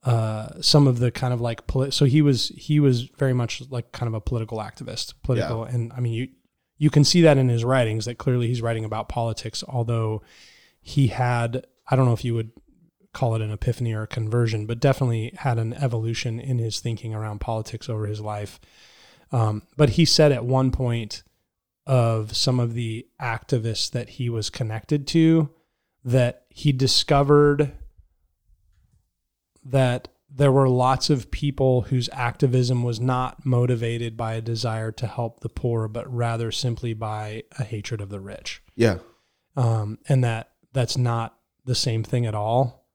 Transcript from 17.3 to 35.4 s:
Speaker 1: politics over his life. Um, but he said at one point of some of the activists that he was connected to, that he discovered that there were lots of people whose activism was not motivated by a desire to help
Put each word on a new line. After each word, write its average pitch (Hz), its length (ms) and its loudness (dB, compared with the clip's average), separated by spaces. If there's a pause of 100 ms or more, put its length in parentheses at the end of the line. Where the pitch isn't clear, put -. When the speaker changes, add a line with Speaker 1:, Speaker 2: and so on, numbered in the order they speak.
Speaker 1:
politics 110 480 -6
over 107 180 -4
his 107 140 -6
life. 104 400 -8 (720)
Um, 110 300 0 (160)
but 143 120 6
he 165 140 4
said 151 280 4
at 120 120 -2
one 131 260 2
point 117 520 -4 (640)
of 113 500 0
some 127 240 2
of 117 140 -2
the 113 320 -6 (140)
activists 113 720 -4
that 120 180 -6
he 120 180 -6
was 113 220 -4
connected 123 580 -4
to, 160 400 6 (560)
that 123 460 0
he - 220 0
discovered 143 1000 4 (1900)
that 127 440 0 (220)
there 139 220 4
were 135 160 6
lots 127 420 2
of 135 200 0
people 131 520 0
whose 127 300 -2
activism 123 720 0
was 117 180 -4
not 127 460 -2
motivated 117 680 0
by 113 180 -4
a 113 60 -4
desire 113 520 -4
to - 140 -8
help 117 340 -6